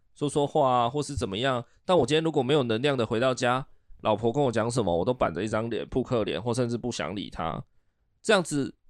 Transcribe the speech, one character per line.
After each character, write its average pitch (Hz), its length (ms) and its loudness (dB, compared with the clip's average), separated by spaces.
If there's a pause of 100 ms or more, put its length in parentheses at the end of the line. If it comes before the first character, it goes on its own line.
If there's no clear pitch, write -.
(140)
说 151 140 -4
说 143 180 0
话 139 240 2
啊， 123 200 4
或 147 120 -2
是 143 140 -6
怎 123 140 -4
么 95 80 -4
样。 123 260 0 (220)
但 - 120 4
我 131 80 6
今 123 80 0
天 160 100 2
如 160 80 0
果 147 120 0
没 123 100 2
有 147 100 4
能 113 180 0
量 123 160 2
的 113 80 2
回 110 140 -2
到 131 140 2
家， 123 320 0 (360)
老 107 140 2
婆 117 160 0
跟 143 120 0
我 127 80 2
讲 113 180 0
什 117 140 0
么， 85 120 2
我 85 100 0
都 123 80 0
板 95 200 -2
着 82 80 -4
一 110 60 -2
张 110 220 -2
脸， 110 180 -6
扑 131 160 -2
克 113 220 0
脸， 85 160 -4
或 117 120 -2
甚 120 160 0
至 120 80 -4
不 117 140 -6
想 87 240 -6
理 92 140 -8
她。 - 340 -6 (580)
这 - 120 2
样 190 100 4
子， 143 320 -4 (140)